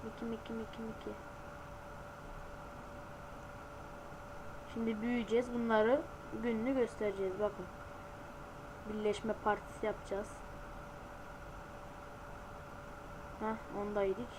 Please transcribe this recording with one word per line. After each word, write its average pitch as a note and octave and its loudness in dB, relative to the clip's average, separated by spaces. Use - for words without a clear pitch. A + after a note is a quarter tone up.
Mickey, A3+ -4
Mickey, A3+ -4
Mickey, A3+ -4
Mickey. G#3+ -4
Şimdi A3+ 4
büyüyeceğiz. A#3+ 6
Bunları A#3 10
gününü A#3 4
göstereceğiz. G3+ 4
Bakın. G3+ 2
Birleşme G#3+ 4
partisi G#3 2
yapacağız. G#3 0
Heh, A3 -2
ondaydık. G#3 2